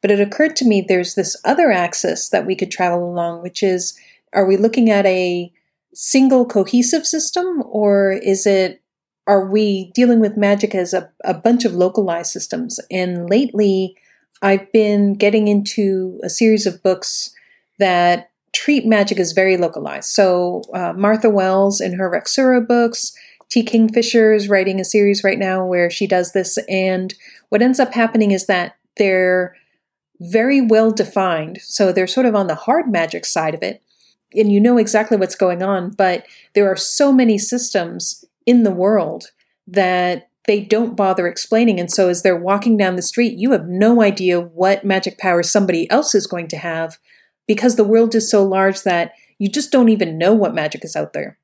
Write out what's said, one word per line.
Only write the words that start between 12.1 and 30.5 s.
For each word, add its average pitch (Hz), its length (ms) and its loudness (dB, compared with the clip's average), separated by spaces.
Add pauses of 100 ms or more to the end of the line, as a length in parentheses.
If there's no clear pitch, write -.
systems? - 480 -10 (140)
And 180 360 -4
lately, 202 680 0 (440)
I've 196 300 0
been 208 440 2
getting 208 340 2
into 196 760 -2
a 180 80 -8
series 220 340 2
of 180 200 -4
books - 500 -4 (460)
that 175 500 0 (220)
treat 285 340 -2
magic 202 320 2
as 175 140 -2
very 190 240 2
localized. 160 540 -6
So, 180 520 0 (100)
uh, 175 240 -6
Martha 214 320 2
Wells 196 520 0
in 185 140 -4
her 185 140 -4
Rexura 247 580 0
books, 233 460 -2 (360)
T. 233 160 0
Kingfisher 226 680 2
is 202 160 0
writing 190 300 0
a 185 60 -4
series 202 400 0
right 196 160 0
now 190 260 -2
where 175 240 0
she 196 160 -4
does 180 260 0
this, 185 240 -2 (120)
and 185 460 -2 (340)
what 214 140 2
ends 254 180 2
up 262 140 0
happening 226 360 2
is 190 160 0
that 180 300 -2 (200)
they're 185 600 0 (640)
very 220 400 0